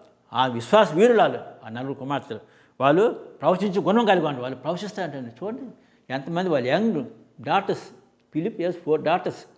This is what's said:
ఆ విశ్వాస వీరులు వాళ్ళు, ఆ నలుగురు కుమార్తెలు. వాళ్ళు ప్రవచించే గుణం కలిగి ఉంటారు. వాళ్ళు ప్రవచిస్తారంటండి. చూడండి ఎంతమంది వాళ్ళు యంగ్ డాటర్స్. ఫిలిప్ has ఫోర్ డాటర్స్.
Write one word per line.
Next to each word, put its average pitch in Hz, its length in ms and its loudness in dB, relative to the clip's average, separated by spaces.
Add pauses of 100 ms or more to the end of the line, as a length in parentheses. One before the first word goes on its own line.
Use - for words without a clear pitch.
(340)
ఆ 127 140 2
విశ్వాస 151 460 4
వీరులు 214 280 6
వాళ్ళు, 127 180 2 (260)
ఆ 110 40 -14
నలుగురు 127 240 -8
కుమార్తెలు. 127 460 -6 (400)
వాళ్ళు 156 300 6 (320)
ప్రవచించే 185 400 0
గుణం 208 240 2
కలిగి 185 200 4
ఉంటారు. 139 160 -4
వాళ్ళు 131 160 -8
ప్రవచిస్తారంటండి. 165 880 -8
చూడండి 247 160 -8 (520)
ఎంతమంది 170 360 -4
వాళ్ళు 127 200 0
యంగ్ 170 360 0 (360)
డాటర్స్. 185 400 -2 (520)
ఫిలిప్ 170 260 -4
has 165 120 0
ఫోర్ 151 300 0
డాటర్స్. - 440 -2 (120)